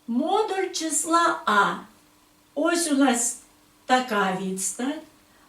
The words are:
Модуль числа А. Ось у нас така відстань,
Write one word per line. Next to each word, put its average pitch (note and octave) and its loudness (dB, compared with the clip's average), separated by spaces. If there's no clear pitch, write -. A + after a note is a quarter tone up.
Модуль F4+ 0
числа D#4+ 0
А. G3+ 2
Ось E4+ 0
у C#4 4
нас C4 2
така G#3 0
відстань, G3 -6